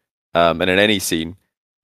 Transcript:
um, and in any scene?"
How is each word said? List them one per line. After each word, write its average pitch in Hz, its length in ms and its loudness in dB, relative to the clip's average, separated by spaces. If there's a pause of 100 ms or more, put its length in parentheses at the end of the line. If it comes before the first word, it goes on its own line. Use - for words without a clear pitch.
(340)
um, 82 280 2
and 90 80 -2
in 92 100 2
any 104 200 2
scene?" 82 380 -6 (460)